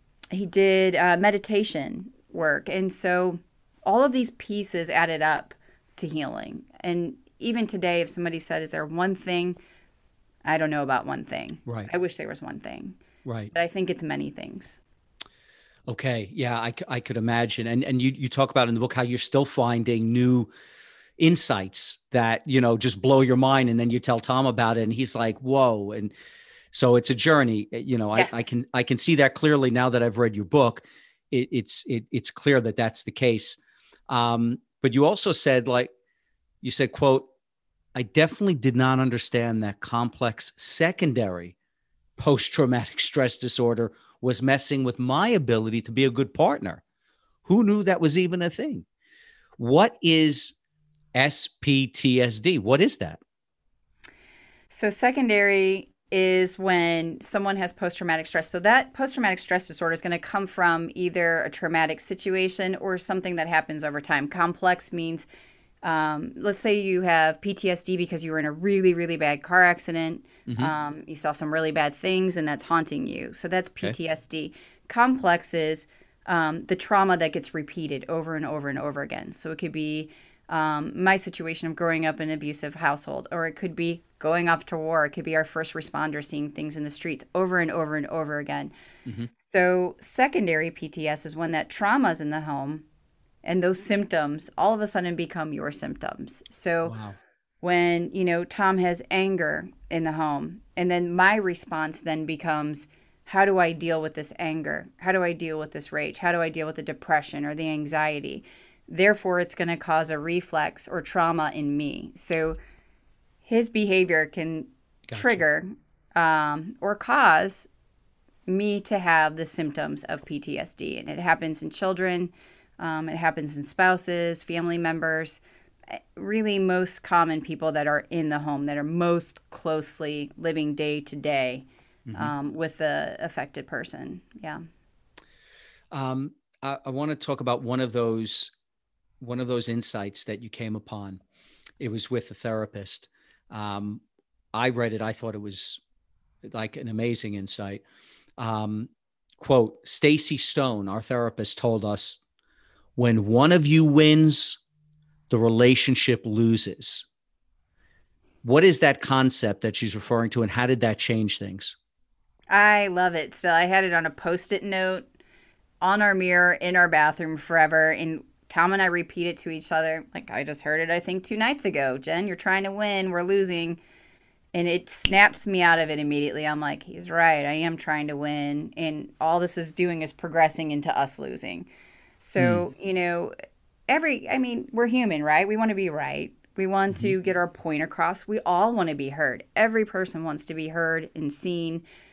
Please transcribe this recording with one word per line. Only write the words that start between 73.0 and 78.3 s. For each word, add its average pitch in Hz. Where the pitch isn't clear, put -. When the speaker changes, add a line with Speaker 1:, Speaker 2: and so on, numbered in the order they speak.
Speaker 1:
you. -
So -
that's 185
Speaker 2:
Okay. -
Speaker 1:
P 208
T 165
S 156
D. 151
Complex 233
is, 156
um, 165
the 185
trauma 190
that 165
gets 151
repeated 147
over 165